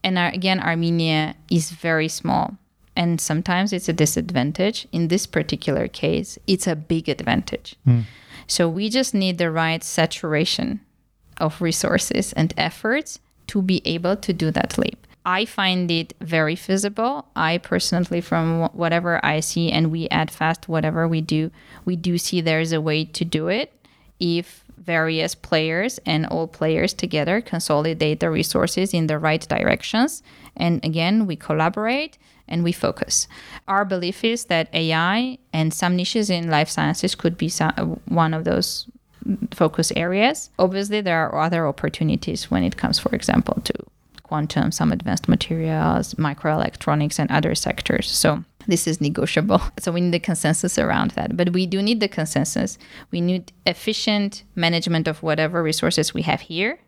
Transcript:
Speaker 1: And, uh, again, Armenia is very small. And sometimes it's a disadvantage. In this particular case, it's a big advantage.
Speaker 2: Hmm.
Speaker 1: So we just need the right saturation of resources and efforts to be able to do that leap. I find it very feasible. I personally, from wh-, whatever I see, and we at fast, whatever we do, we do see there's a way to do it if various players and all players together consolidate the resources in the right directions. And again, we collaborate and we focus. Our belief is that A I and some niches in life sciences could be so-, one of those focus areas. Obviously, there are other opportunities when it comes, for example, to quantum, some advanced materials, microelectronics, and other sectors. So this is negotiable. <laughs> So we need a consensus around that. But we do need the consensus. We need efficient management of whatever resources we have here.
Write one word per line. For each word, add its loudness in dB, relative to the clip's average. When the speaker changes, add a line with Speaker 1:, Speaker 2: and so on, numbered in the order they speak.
Speaker 1:
And, 0
uh, 2
again, 0
Armenia 0
is 0
very 0
small. -2
And 2
sometimes 0
it's -4
a 2
disadvantage. 0
In 0
this 0
particular -2
case, -2
it's 2
a 0
big -2
advantage. -2
Speaker 2:
Hmm. 6
Speaker 1:
So 2
we -2
just 0
need 2
the 2
right 0
saturation 0
of 0
resources 0
and 0
efforts -2
to -2
be 2
able 0
to -4
do 0
that 0
leap. -2
I 0
find 0
it -2
very 0
feasible. -2
I 0
personally, 0
from 0
wh-, -2
whatever 0
I 2
see, -2
and 2
we -4
at 0
fast, -2
whatever 0
we 0
do, -2
we 0
do 0
see 0
there's 2
a 2
way 0
to -4
do -2
it -2
if -2
various 0
players -2
and 2
all -2
players 0
together 0
consolidate 0
the 2
resources 0
in 2
the 0
right 0
directions. 0
And 0
again, 2
we -2
collaborate -2
and -2
we 2
focus. -2
Our 2
belief -4
is 0
that 0
A 0
I 0
and 0
some 2
niches 0
in 0
life 4
sciences 0
could 0
be -2
so-, -2
one 2
of -4
those -2
focus 2
areas. 2
Obviously, 2
there 2
are -2
other 2
opportunities -2
when 2
it -2
comes, 0
for 0
example, 2
to -2
quantum, -2
some 0
advanced -2
materials, 0
microelectronics, 0
and 0
other 2
sectors. -2
So 2
this 2
is 0
negotiable. 2
<laughs> -10
So -4
we 0
need 2
a 2
consensus 0
around 2
that. -2
But 2
we 2
do 0
need 2
the 2
consensus. -2
We -2
need 0
efficient 0
management 2
of -4
whatever 0
resources 0
we -2
have 0
here. -4